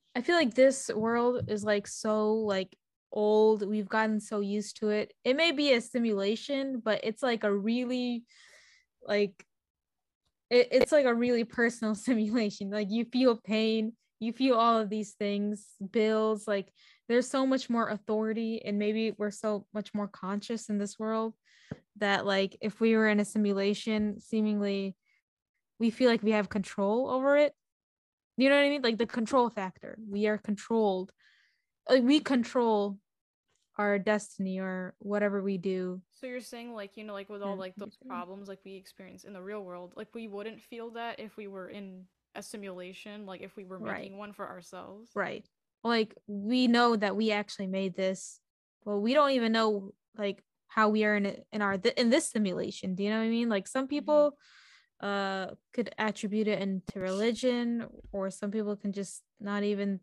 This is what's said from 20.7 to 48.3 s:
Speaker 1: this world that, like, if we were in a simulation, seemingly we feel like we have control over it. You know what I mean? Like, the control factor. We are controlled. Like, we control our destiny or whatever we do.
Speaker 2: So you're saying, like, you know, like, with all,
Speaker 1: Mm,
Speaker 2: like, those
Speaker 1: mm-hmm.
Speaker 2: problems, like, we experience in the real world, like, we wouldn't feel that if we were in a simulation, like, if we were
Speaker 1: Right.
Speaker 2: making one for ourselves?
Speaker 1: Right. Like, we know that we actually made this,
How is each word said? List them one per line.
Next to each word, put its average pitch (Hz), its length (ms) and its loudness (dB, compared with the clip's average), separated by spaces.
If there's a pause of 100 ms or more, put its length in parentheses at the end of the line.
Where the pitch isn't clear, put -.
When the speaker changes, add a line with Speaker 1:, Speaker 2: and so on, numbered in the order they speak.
Speaker 1:
this 202 220 -4
world 220 360 -2 (640)
that, 202 280 2
like, 196 360 0
if 214 200 -4
we 226 160 6
were 220 120 6
in 208 120 4
a 208 40 0
simulation, 208 960 0
seemingly 202 760 -2 (840)
we 226 120 4
feel 247 180 4
like 233 140 2
we 214 80 4
have 208 180 2
control 208 600 -2
over 269 280 4
it. 294 160 4 (840)
You 262 120 6
know 277 80 6
what 285 80 6
I 285 40 4
mean? 285 140 0
Like, 233 160 0
the 226 80 0
control 240 420 2
factor. - 480 -10 (100)
We 208 200 0
are 214 120 2
controlled. 202 720 0 (800)
Like, 254 140 8
we 285 180 6
control 226 800 0 (800)
our 202 220 2
destiny 190 600 -2
or 185 400 -6
whatever 202 440 -2
we 196 160 -2
do. 185 420 -4 (100)
Speaker 2:
So - 160 -16
you're 247 140 -10
saying, 240 320 -16
like, 202 240 -14
you 214 60 -14
know, 214 100 -12
like, 196 160 -12
with 202 140 -12
all, 196 120 -6
Speaker 1:
Mm, - 20 -8
Speaker 2:
like, 185 200 -10
those 202 260 -14
Speaker 1:
mm-hmm. 262 60 -18
Speaker 2:
problems, 190 380 -12
like, 196 180 -16
we 196 100 -16
experience 185 480 -20
in 208 100 -18
the 185 80 -16
real 208 220 -12
world, 175 320 -16
like, 214 200 -14
we 226 120 -12
wouldn't 208 340 -12
feel 233 300 -14
that 233 280 -10
if 214 180 -16
we 214 100 -14
were 190 220 -12
in 190 380 -16 (280)
a 208 60 -12
simulation, 202 840 -14
like, 190 160 -14
if 190 140 -16
we 196 100 -16
were 185 140 -14
Speaker 1:
Right. - 0 -
Speaker 2:
making 196 380 -10
one 208 160 -14
for 202 140 -12
ourselves? 185 680 -16
Speaker 1:
Right. 185 320 -6 (360)
Like, 226 320 0 (120)
we 214 400 2
know 240 280 6
that 196 200 0
we 214 160 2
actually 208 360 -4
made 190 280 -2
this, 190 440 -4 (460)